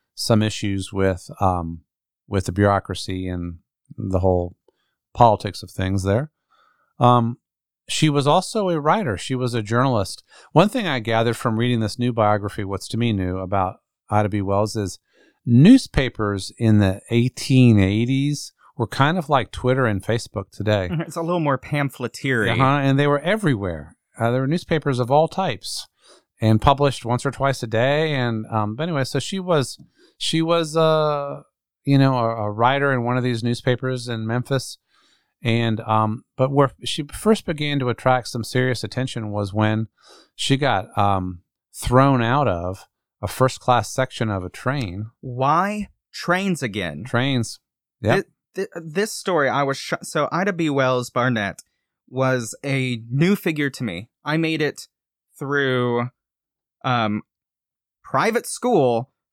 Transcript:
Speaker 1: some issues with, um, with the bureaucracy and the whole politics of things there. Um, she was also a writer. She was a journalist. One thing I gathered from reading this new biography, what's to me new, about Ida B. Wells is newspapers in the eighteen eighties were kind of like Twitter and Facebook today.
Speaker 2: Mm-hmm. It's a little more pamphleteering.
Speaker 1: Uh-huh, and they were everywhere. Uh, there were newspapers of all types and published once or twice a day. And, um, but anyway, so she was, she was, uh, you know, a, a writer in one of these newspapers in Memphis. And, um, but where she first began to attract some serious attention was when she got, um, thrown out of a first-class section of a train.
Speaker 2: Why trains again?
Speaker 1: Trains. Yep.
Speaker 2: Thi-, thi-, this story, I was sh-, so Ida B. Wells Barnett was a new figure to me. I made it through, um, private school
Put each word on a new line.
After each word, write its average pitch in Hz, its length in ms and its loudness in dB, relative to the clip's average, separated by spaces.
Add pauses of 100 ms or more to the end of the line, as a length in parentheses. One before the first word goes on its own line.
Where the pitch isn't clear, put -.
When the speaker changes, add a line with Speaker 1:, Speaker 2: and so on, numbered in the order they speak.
(140)
Speaker 1:
some 107 300 2
issues 98 500 -4
with, 95 360 -2 (120)
um, 85 400 -2 (460)
with 101 180 -2
the 95 60 -6
bureaucracy 95 760 0
and 87 300 -6 (400)
the 92 220 -2
whole 90 360 0 (580)
politics 107 480 2
of 90 80 -16
things 95 340 -2
there. 107 280 0 (680)
Um, 120 380 4 (520)
she 156 200 2
was 143 160 0
also 180 440 0
a 165 100 -2
writer. 147 380 0
She - 180 -6
was 123 180 -2
a 120 80 -2
journalist. 117 640 0 (300)
One 196 160 6
thing 214 180 -4
I 139 120 -2
gathered 113 360 0
from 113 240 -2
reading 120 220 0
this 107 180 -4
new 120 140 0
biography, 104 500 0
what's 98 240 -8
to - 100 -6
me 117 140 0
new, 92 280 -2
about 95 420 -4 (280)
Ida 104 200 2
B. 101 120 -2
Wells 101 360 0
is 98 220 -6 (460)
newspapers 120 1120 4
in 107 220 6
the 95 220 2 (100)
eighteen 120 640 4
eighties 120 760 0 (240)
were 117 100 -2
kind 151 300 2
of 160 120 -6
like 131 220 0
Twitter 131 340 0
and 101 160 0
Facebook - 500 -6
today. 101 380 0
Speaker 2:
Mm-hmm. 165 120 -4
It's - 160 -10
a 170 40 -6
little 170 200 0
more 139 160 0
pamphleteering. 131 1040 -2
Speaker 1:
Uh-huh, 135 180 4
and 135 180 2
they 143 80 4
were 147 140 2
everywhere. 113 800 -2 (200)
Uh, 117 140 0
there 127 100 0
were 135 60 -2
newspapers 143 520 -2
of 120 120 -2
all 151 160 4
types - 600 -6 (520)
and 110 220 2
published 139 420 2
once 117 220 -2
or 139 60 -2
twice 135 320 -2
a 117 40 -6
day. 139 460 0
And, 117 340 -2
um, 107 280 -2
but 143 80 -4
anyway, 160 200 -2
so 139 160 -4
she 190 200 -6
was, 170 420 -2 (360)
she - 240 -2
was, 165 360 0
uh, 147 640 0 (420)
you 139 140 4
know, 135 200 4
a, 113 280 -2
a 104 60 -2
writer 135 420 2
in 120 100 -2
one 120 140 0
of 123 60 -2
these 120 200 -2
newspapers 123 640 -2
in 110 200 -6
Memphis. 123 500 -4 (640)
And, 117 400 0
um, 110 440 0 (120)
but 131 140 0
where 139 200 2 (140)
she - 260 -6
first - 340 0
began 147 340 -2
to 127 100 -2
attract 127 380 0
some 117 160 -6
serious 127 400 -2
attention 110 480 -6
was 101 200 -2
when 107 360 0 (480)
she - 220 0
got, 120 400 -2
um, 95 440 0 (340)
thrown 131 460 4
out 127 260 2
of 90 380 -4 (340)
a 101 80 -6
first-class - 640 0
section 127 380 -4
of 95 140 -4
a 90 60 -8
train. 110 600 -6 (120)
Speaker 2:
Why 160 680 -2 (240)
trains 185 480 -2
again? 92 420 -6
Speaker 1:
Trains. 127 560 -2 (420)
Yep. 120 240 2 (280)
Speaker 2:
Thi-, 185 80 -6
thi-, - 240 -10
this 185 260 -4
story, 156 380 0
I 135 140 0
was 135 140 -2
sh-, - 160 -8 (100)
so - 280 -4
Ida 190 220 -2
B. 165 160 -2
Wells 127 400 0
Barnett 120 540 -2 (440)
was 127 560 -2
a 131 460 -4
new 165 260 2
figure 151 360 -2
to - 120 -10
me. 98 260 -8 (140)
I 151 140 -2
made 160 240 0
it - 260 -6 (520)
through, 127 720 0 (760)
um, 113 380 0 (800)
private 214 420 0
school 135 640 0 (220)